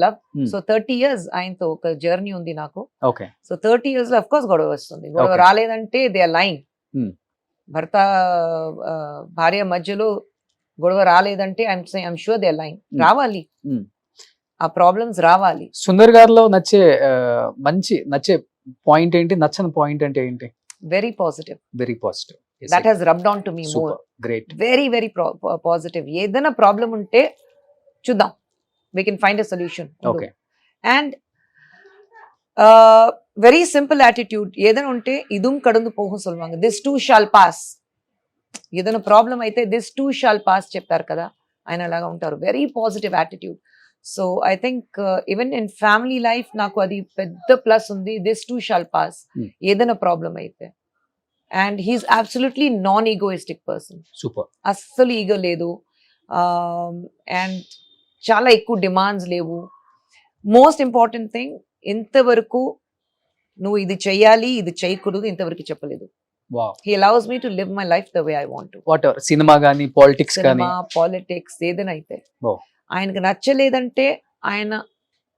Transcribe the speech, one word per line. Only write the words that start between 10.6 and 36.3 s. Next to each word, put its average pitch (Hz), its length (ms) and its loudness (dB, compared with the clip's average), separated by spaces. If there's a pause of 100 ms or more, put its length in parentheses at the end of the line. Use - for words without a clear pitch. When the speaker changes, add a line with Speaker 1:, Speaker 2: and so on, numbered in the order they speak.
Speaker 1:
గొడవ 185 220 2
రాలేదంటే 190 720 2
I'm 180 80 -10
saying, 175 260 -10
I'm 170 80 -8
sure 220 200 -2
they 196 120 0
are 156 120 -4
lying. 156 160 -14
Speaker 2:
Hmm. - 240 -6
Speaker 1:
రావాలి. 208 480 0 (180)
Speaker 2:
Hmm. 117 160 -6 (800)
Speaker 1:
ఆ 165 60 -2
ప్రాబ్లమ్స్ 180 520 0
రావాలి. 175 540 2
Speaker 2:
సుందర్ 202 380 6
గారిలో 226 360 10
నచ్చే, 185 560 4
ఆ, 139 60 2 (500)
మంచి 165 480 -2
నచ్చే 143 360 0 (440)
పాయింట్ 165 280 4
ఏంటి, 170 200 2
నచ్చని 165 360 -2
పాయింట్ 147 320 -2
అంటే 139 240 -4
ఏంటి? 123 240 -12 (340)
Speaker 1:
Very 196 240 -4
positive. 165 480 -8 (200)
Speaker 2:
Very 127 180 -6
positive. - 440 -10 (240)
Yes, 175 140 -2
Speaker 1:
That 180 100 0
Speaker 2:
sir. 220 60 4
Speaker 1:
has 180 160 -2
rubbed 180 240 0
on 202 100 -8
to 196 140 -10
me 165 60 -12
Speaker 2:
Super. 156 180 -6
Speaker 1:
more. 156 160 -6 (280)
Speaker 2:
Great. 117 360 -8
Speaker 1:
Very, 254 260 2
very 226 300 -2
pro-, 170 280 -4
po-, 175 140 -4 (100)
positive. 165 380 -6
ఏదైనా 202 420 -2
ప్రాబ్లం 226 420 2
ఉంటే 226 460 0 (720)
చూద్దాం, 208 220 0 (640)
we 190 120 -4
can 202 100 -6
find 208 260 -2
a - 100 -4
solution. 175 540 -10
Speaker 2:
ఓకే. 120 240 -6 (680)
Speaker 1:
And, 294 120 -6 (1500)
uh, 226 460 8 (340)
very 302 320 6
simple 277 340 4
attitude. 214 460 -6
ఏదైనా 220 300 2
ఉంటే 254 440 -6
ఇదుం 220 260 -2
కడుందు 226 320 0
పోహం 208 280 -8
సొల్వాంగ. 170 380 -10